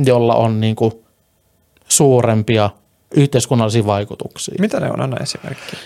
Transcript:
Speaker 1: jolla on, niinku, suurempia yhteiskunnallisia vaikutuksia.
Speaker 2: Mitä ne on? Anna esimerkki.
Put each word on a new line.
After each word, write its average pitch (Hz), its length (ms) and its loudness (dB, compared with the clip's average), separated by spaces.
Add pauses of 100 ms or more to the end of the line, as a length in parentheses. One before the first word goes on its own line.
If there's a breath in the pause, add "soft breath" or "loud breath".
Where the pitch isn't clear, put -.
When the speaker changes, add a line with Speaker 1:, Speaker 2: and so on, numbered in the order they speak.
Speaker 1:
jolla 120 280 4
on, 113 260 2
niinku, 110 440 -2 (840)
suurempia 113 840 2 (460)
yhteiskunnallisia 117 720 2
vaikutuksia. - 720 -6
Speaker 2:
Mitä 220 220 -2
ne 131 100 -4
on? 117 100 -6
Anna 135 220 -6
esimerkki. - 640 -12